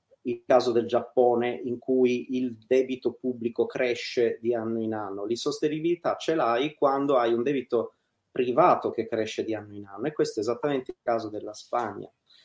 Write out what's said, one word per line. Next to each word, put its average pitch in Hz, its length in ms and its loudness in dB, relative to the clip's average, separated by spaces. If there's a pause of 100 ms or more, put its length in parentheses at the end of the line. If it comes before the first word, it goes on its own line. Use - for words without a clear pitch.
(220)
il 120 220 -4
caso 123 280 4
del 113 140 2
Giappone, 123 800 2
in 123 140 -4
cui 127 580 2
il 123 300 -4
debito 127 460 2
pubblico 120 540 -2
cresce 120 760 -2
di 117 120 0
anno 113 280 -2
in 110 140 -2
anno. 101 320 -6
L'insostenibilità 147 880 -2
ce - 180 -2
l'hai 135 400 0
quando 139 440 2
hai 117 140 2
un 117 120 0
debito 123 500 -2 (360)
privato 127 600 2
che 110 160 -2
cresce 110 380 -4
di 110 100 -4
anno 104 200 -10
in 104 120 -14
anno, 98 200 -8
e 156 60 -4
questo 151 280 0
è - 20 0
esattamente 127 480 -2
il - 120 -14
caso 113 280 0
della 104 220 -10
Spagna. 104 580 -6 (340)